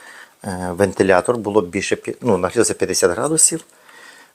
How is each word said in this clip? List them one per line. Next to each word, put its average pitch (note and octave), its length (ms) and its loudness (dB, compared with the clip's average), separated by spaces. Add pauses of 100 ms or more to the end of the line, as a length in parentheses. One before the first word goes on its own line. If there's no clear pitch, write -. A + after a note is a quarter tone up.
(440)
е, F2+ 280 -6
вентилятор, F#2+ 640 2
було G#2 260 0
більше F#2 340 -4
пі-, - 240 -8
ну, A2 180 2
нагрілося F#2+ 360 0
п'ятдесят F2+ 360 0
градусів. D3+ 540 0 (720)